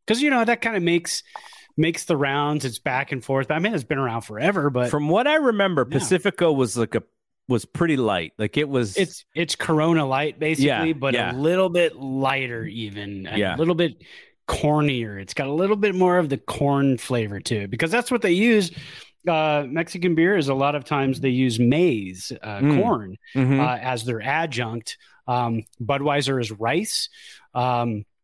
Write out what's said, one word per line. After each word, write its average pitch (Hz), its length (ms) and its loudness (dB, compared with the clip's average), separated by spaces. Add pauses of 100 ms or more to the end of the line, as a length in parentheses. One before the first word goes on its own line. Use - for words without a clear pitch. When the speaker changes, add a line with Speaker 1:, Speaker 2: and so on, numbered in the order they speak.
Speaker 1:
'cause, 233 140 0
you 294 100 2
know, 247 120 2
that 233 180 0
kind 226 140 -2
of 180 80 0
makes, 170 400 0 (540)
makes 160 280 0
the 165 120 0
rounds. 143 480 0
It's 117 140 -6
back 135 340 -4
and 127 100 -6
forth. 135 280 -2
I 156 80 0
mean, 214 140 0
it's 147 120 -4
been 143 140 -2
around 117 220 -2
forever, 147 480 -2
but 123 200 0
Speaker 2:
From 147 180 0
what 214 200 2
I 302 80 4
remember, 202 540 2
Speaker 1:
Yeah. 135 100 0
Speaker 2:
Pacifico 175 520 2
was, 131 240 2
like, 117 200 0
a, 110 80 0 (460)
was 120 160 2
pretty 165 320 0
light. 98 400 0
Like, 107 180 -4
it 147 140 0
was 120 260 0
Speaker 1:
It's, 185 300 -2 (100)
it's 160 220 -4
Corona 160 480 2
Light, 135 340 -2
basically, 147 480 2
Speaker 2:
Yeah, 160 60 0
Speaker 1:
but 135 200 -2
Speaker 2:
yeah. 107 200 0
Speaker 1:
a - 20 -6
little 175 320 2
bit 170 300 2
lighter 135 680 -4
even, 101 640 -10
and 110 100 -4
Speaker 2:
Yeah. 98 180 0
Speaker 1:
a - 20 -4
little 165 180 0
bit 165 260 -2 (460)
cornier. 135 760 0
It's 98 120 -14
got 135 140 -4
a 139 60 -4
little 190 220 0
bit 202 180 0
more 180 240 4
of 165 120 2
the 135 80 0
corn 139 600 2
flavor 107 440 -4
to - 220 -2
it, 101 60 -8
because 135 220 -2
that's 240 180 0
what 240 120 0
they 190 100 2
use. 202 400 4 (560)
Uh, 156 400 2
Mexican 165 480 -2
beer 180 220 4
is, 143 100 2
a 139 60 0
lot 139 220 2
of 143 100 -6
times 135 340 0
they 139 100 0
use 123 300 2
maize, 120 720 2 (100)
uh, 104 180 -10
Speaker 2:
Mm. 147 220 2
Speaker 1:
corn, 110 360 -2 (180)
Speaker 2:
Mm-hmm. 135 240 2
Speaker 1:
uh, 127 220 0
as 123 240 -4
their 117 160 -4
adjunct. 123 760 -4 (300)
Um, 120 360 0 (180)
Budweiser 139 600 0
is 110 100 -4
rice. 120 580 -2 (440)
Um, 120 520 0 (180)